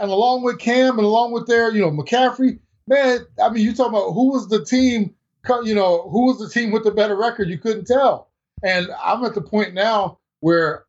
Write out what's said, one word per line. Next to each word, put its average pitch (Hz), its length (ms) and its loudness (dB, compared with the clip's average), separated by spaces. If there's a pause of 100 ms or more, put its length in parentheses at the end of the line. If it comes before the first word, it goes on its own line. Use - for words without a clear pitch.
and 202 100 -2
along 247 320 2
with 247 160 -4
Cam 254 380 2
and 214 80 2
along 233 260 2
with 233 160 -6
their, 233 260 2
you 214 60 0
know, 170 120 2
McCaffrey, 247 680 0 (280)
man, 254 320 2 (220)
I 226 80 4
mean, 220 140 0
you 220 100 2
talking 233 240 0
about 190 140 -2
who 254 220 2
was 214 160 -4
the 214 160 0
team, 247 500 0 (300)
co-, 247 180 0
you 220 100 -2
know, 180 360 2
who 220 160 2
was 254 140 2
the 214 100 -12
team 233 220 -2
with 220 120 0
the 214 80 2
better 208 240 0
record? 226 320 -2
You 175 100 -6
couldn't 214 300 -4
tell. 247 400 2 (340)
And 185 280 -2 (140)
I'm 214 220 -2
at 220 100 -6
the 196 60 -4
point 196 320 -4
now 202 460 -2 (220)
where 165 480 0